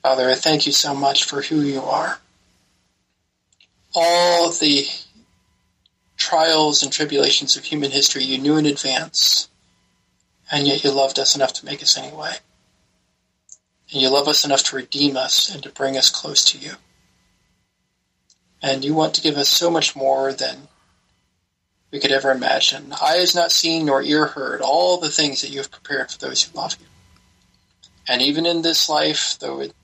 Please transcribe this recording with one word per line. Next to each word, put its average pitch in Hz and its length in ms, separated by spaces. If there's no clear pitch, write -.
Father, 131 280
I 131 60
thank 147 300
you 147 60
so 143 240
much 139 300
for 143 160
who 156 180
you 139 220
are. 135 380
All 175 560
the 143 380
trials 160 680
and 139 100
tribulations 143 680
of - 80
human 143 260
history 135 320
you 131 140
knew 147 200
in 151 80
advance, - 840
and 143 160
yet 139 180
you 143 80
loved 135 280
us 135 160
enough 135 180
to - 120
make 143 180
us - 140
anyway. 156 360
And 135 100
you 131 80
love 143 180
us 151 180
enough 139 180
to 135 140
redeem 139 400
us - 360
and - 100
to - 60
bring 135 280
us 131 120
close - 360
to - 120
you. - 160
And 135 240
you 147 80
want 160 220
to - 60
give 147 160
us 139 120
so 170 200
much - 260
more 135 380
than 135 340
we 139 100
could 139 120
ever 135 200
imagine. 135 680
Eye 160 160
has 180 180
not 170 160
seen 165 340
nor 139 160
ear 147 260
heard 127 340
all 175 360
the 160 120
things 143 320
that 139 80
you 139 100
have 139 120
prepared 135 380
for - 80
those 135 260
who - 140
love - 220
you. - 80
And 123 140
even 143 240
in 170 160
this 160 260
life, 151 520
though 139 200
it 139 140